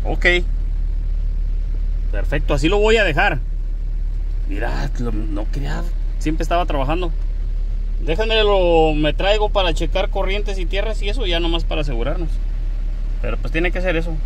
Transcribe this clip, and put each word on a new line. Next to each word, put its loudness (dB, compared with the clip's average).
Ok. 0
Perfecto, 0
así 2
lo 4
voy 6
a 4
dejar. 2
Mira, -2
lo, 0
no -2
quería, -2
siempre 0
estaba 2
trabajando. 0
Déjenme 2
lo, 4
me 2
traigo 2
para 2
checar 0
corrientes -2
y 0
tierras -2
y 0
eso, 0
ya 0
nomás 0
para 0
asegurarnos. 0
Pero -2
pues -2
tiene 0
que -2
ser 0
eso. -2